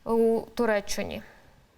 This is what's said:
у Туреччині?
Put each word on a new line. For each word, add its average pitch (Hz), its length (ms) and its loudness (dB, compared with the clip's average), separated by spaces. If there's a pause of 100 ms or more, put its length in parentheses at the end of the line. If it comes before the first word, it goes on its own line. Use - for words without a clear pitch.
у 226 340 4 (140)
Туреччині? 208 680 -2 (560)